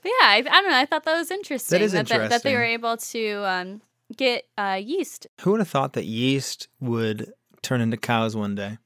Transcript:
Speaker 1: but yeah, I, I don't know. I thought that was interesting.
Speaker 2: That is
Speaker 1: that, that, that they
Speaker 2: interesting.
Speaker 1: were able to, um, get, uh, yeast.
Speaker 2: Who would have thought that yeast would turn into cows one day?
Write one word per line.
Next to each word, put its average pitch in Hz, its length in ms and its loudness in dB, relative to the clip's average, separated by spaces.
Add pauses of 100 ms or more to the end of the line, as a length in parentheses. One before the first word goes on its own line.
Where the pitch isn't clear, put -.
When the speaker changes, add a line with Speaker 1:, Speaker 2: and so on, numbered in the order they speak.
Speaker 1:
but 359 60 -4 (120)
yeah, 247 80 8
I, 202 100 8
I 233 40 2 (200)
don't 392 80 0
know. 262 80 4
I 285 80 4
thought 311 180 -2
that 320 140 0
was 330 120 -4
interesting. 302 480 -2
Speaker 2:
That 208 60 4
is 196 80 0
Speaker 1:
that, 165 160 0
that, 226 220 0
that 240 120 2
they 277 80 0
Speaker 2:
interesting. 262 40 2
Speaker 1:
were 240 100 2
able 233 320 -2
to, 214 480 -4
um, 185 360 -4 (360)
get, 247 300 0 (100)
uh, 196 240 -2
yeast. 294 460 -6 (140)
Speaker 2:
Who 180 100 2
would 220 100 2
have 185 80 0
thought 139 260 -2
that 98 100 -2
yeast 127 640 -2 (120)
would 113 520 -2 (300)
turn 127 180 -2
into 113 160 0
cows 113 400 0
one 101 180 -4
day? 101 320 -8